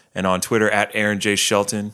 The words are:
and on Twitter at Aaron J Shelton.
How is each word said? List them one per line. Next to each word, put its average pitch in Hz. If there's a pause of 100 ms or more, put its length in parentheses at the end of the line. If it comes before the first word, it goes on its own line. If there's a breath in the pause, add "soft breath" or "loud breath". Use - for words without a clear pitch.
(140)
and 92
on 92
Twitter 107
at 104
Aaron 104
J 104
Shelton. 101